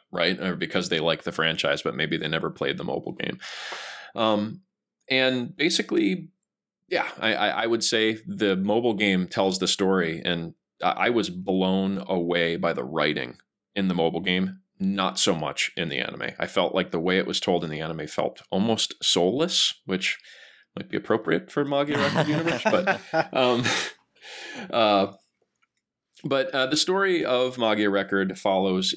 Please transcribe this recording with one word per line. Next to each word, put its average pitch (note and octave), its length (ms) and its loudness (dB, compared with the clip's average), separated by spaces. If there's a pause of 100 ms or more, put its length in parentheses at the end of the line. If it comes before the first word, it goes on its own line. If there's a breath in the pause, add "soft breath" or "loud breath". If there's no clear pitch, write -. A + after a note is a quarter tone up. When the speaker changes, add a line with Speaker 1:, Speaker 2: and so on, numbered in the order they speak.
(100)
Speaker 1:
right? F2+ 300 0
Or F#2 160 -2
because F2 320 -2
they E2+ 120 0
like D#2+ 240 0
the E2+ 80 -4
franchise, D#2+ 500 0
but D2 120 -4
maybe D#2 220 0
they D#2+ 120 -4
never D#2+ 200 -2
played C#2 300 -4
the - 60 -8
mobile - 280 -6
game. - 260 -6 (760 loud breath)
Um, A2 480 0 (480)
and C3 440 0
basically, D#3+ 760 0 (580)
yeah, F3 200 -2 (100)
I, A2 160 2
I, G#2 140 2
I A2 180 0
would A#2 180 0
say A2 420 2
the G2 300 2
mobile G#2+ 380 2
game F#2+ 340 2
tells F#2+ 300 0
the F#2 100 0
story, F#2 560 2
and E2+ 300 -2 (280)
I, A#2+ 80 2
I A2 200 0
was A2 180 2
blown F#2+ 800 0
away E2+ 480 0
by F2 160 0
the B1+ 120 -4
writing D2 520 -2 (400)
in F#2+ 120 0
the F2+ 60 2
mobile E2 260 2
game. F#2 400 -2 (200)
Not G2 400 0
so F#2 160 2
much D#2 400 -4
in E2+ 120 -2
the C#2+ 120 -4
anime. - 380 -6
I E2+ 80 -4
felt - 280 2
like F#2 160 2
the E2 80 -2
way F#2 200 4
it - 100 0
was F2+ 100 -2
told E2+ 240 0
in E2 80 -4
the D2+ 100 -6
anime D#2 280 -6
felt - 420 -2
almost G#2+ 440 0 (100)
soulless, A#2 680 2 (100)
which - 340 -2 (580 loud breath)
might - 120 -10
be G#2 80 -4
appropriate - 560 0
for D3 120 0
Magia C#3+ 320 0
Record C#3+ 300 2
universe, D3+ 380 -2
but, G3 360 2 (140)
Speaker 2:
<laughs> D#3+ 180 0
Speaker 1:
um, B2 300 4 (1080 loud breath)
uh, G#2 420 4 (1120)
but, C3+ 280 0
uh, C3 140 2
the D3 100 0
story F#3 480 2
of B2+ 320 2
Magia G#2+ 320 4
Record G2 480 0
follows F#2+ 600 2